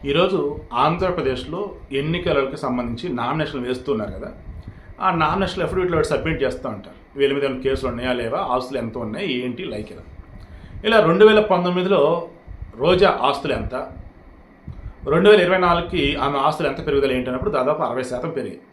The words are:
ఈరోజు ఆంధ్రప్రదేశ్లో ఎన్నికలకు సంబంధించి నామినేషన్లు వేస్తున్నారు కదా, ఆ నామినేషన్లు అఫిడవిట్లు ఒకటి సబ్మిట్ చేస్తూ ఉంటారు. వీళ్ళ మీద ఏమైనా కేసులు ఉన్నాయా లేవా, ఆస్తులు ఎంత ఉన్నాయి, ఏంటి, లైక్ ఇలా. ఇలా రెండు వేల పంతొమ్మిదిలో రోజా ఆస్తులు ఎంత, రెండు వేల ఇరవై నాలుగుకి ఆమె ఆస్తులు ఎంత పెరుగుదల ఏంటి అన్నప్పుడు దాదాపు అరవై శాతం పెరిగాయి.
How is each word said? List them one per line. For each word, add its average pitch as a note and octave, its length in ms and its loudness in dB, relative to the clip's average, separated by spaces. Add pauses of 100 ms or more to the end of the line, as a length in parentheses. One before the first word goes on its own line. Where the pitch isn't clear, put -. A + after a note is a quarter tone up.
ఈరోజు F3+ 320 2 (420)
ఆంధ్రప్రదేశ్లో E3 760 -2 (400)
ఎన్నికలకు D3+ 640 0
సంబంధించి B2 420 -4 (140)
నామినేషన్లు C#3 480 -2
వేస్తున్నారు A#2+ 480 -4
కదా, A#2+ 140 -12 (760)
ఆ F#3+ 40 4 (140)
నామినేషన్లు F#3 440 0
అఫిడవిట్లు F3+ 320 0
ఒకటి D3 140 0
సబ్మిట్ D#3 320 0
చేస్తూ - 300 -4
ఉంటారు. G2 240 -16 (200)
వీళ్ళ C#3 180 4
మీద C#3 120 -2
ఏమైనా B2+ 160 -6
కేసులు C3 280 0
ఉన్నాయా A#2+ 280 -4
లేవా, A#2+ 200 -4 (140)
ఆస్తులు B2+ 280 -4
ఎంత A2+ 140 -8 (100)
ఉన్నాయి, C#3+ 200 -6 (200)
ఏంటి, B2 260 -8
లైక్ G#2+ 220 -10
ఇలా. - 100 -18 (840)
ఇలా A3 220 6
రెండు G3 220 8
వేల G#3+ 200 6
పంతొమ్మిదిలో F3+ 500 2 (840)
రోజా F3+ 260 6 (200)
ఆస్తులు C#3 280 -4
ఎంత, G#2+ 160 -6 (1400)
రెండు F#3 180 4
వేల G3 160 8
ఇరవై F#3 180 4
నాలుగుకి E3+ 400 2 (220)
ఆమె C#3+ 180 -2
ఆస్తులు D#3 260 0
ఎంత - 160 -8
పెరుగుదల C#3 300 2
ఏంటి B2+ 120 -4
అన్నప్పుడు B2+ 280 -2
దాదాపు D3 320 0
అరవై B2+ 240 -4
శాతం B2 260 -4
పెరిగాయి. G2+ 320 -10